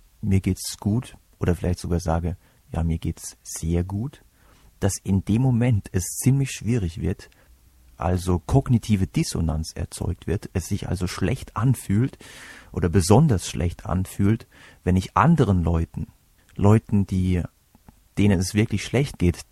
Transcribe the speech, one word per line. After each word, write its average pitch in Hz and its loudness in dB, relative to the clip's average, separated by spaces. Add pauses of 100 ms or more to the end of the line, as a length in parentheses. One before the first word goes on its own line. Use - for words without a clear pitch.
(220)
mir 98 2
geht's - -4
gut", 110 -2 (220)
oder 87 2
vielleicht 90 -4
sogar 87 -2
sage, 85 -2 (340)
"Ja, 82 -2
mir 82 -2
geht's - -8
sehr 85 -2
gut", 101 -8 (560)
dass 98 0 (100)
in 95 0
dem 110 2
Moment 123 2
es 90 -2
ziemlich 135 0
schwierig 98 -4
wird, 85 -6 (680)
also 90 0
kognitive 107 0
Dissonanz 78 -2
erzeugt - -8
wird, - -6
es 92 -4
sich - -6
also 90 -4
schlecht - -4
anfühlt 113 0 (520)
oder 90 0
besonders 101 4
schlecht 82 -4
anfühlt, 98 0 (380)
wenn 90 2
ich 92 0
anderen 107 4
Leuten, 82 -2 (500)
Leuten, 101 4
die, 92 0 (760)
denen 101 4
es 92 -4
wirklich 107 2
schlecht 135 -2
geht, 87 2 (100)